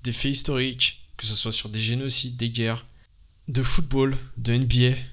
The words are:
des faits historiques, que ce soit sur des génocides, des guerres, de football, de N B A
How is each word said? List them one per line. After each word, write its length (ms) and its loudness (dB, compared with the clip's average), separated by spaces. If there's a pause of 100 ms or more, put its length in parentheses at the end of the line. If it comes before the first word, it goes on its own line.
des 80 -4
faits 200 -2
historiques, 840 -2
que 80 -6
ce 100 0
soit 160 0
sur 180 0
des 120 -4
génocides, 540 0
des 140 -2
guerres, 360 -4 (640)
de 140 -2
football, 560 4 (200)
de 160 0
N 120 2
B 260 4
A 40 0 (180)